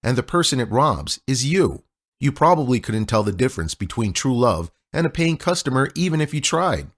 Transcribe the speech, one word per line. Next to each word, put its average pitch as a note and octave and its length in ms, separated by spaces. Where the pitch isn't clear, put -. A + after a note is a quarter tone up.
And A#2+ 140
the D#3+ 60
person E3 360
it A#2 100
robs G#2+ 580
is B2+ 180
you. C#3+ 380
You C#3+ 120
probably D3 480
couldn't A2 260
tell G#2+ 180
the G#2 80
difference F#2+ 440
between G#2 380
true C3 240
love F#2+ 340
and D#3+ 140
a D#3+ 40
paying E3 280
customer C3+ 580
even E3 260
if D3 120
you D3+ 80
tried. D3+ 460